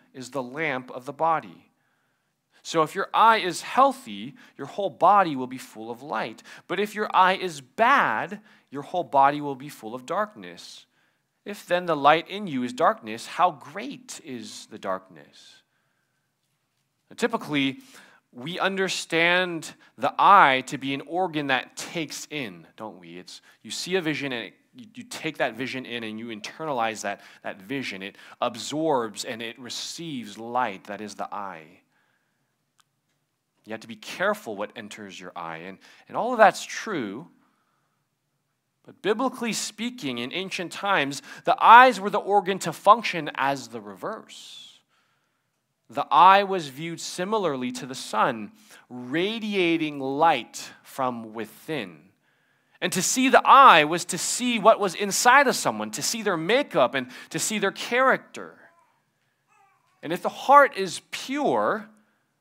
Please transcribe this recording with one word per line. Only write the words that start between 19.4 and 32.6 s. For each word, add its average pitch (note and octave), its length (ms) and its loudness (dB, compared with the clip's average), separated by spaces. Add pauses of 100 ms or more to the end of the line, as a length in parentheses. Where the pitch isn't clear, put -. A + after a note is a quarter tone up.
the C#3 220 -2
eye D3+ 480 8
to D3 100 -8
be C3+ 160 -6
an C#3 80 -6
organ D#3 460 -4
that C3 280 -2
takes - 540 -10
in, F#2+ 380 -10 (100)
don't G2+ 220 -14
we? F2 180 -18
It's, - 240 -18 (220)
you G#2+ 80 -16
see F3+ 240 -4
a F#3+ 60 0
vision C#3+ 320 -4
and A2+ 120 -6
it, F2 80 -16 (220)
you, B2 180 -20
you A#2+ 100 -16
take - 360 -8
that B2+ 160 -2
vision B2+ 320 -8
in A#2 160 -8
and A2 160 -10
you A#2 80 -12
internalize A2+ 760 -6
that, G2+ 200 -8 (200)
that G2+ 180 -12
vision. G2+ 440 -10
It G2 140 -14 (220)
absorbs A#2+ 840 -4
and A#2 160 -10
it A#2 160 -12
receives A#2+ 800 -12
light, A#2 460 -4
that G2+ 180 -12
is G#2 140 -12
the - 180 -10
eye. F#2 320 -12 (2000)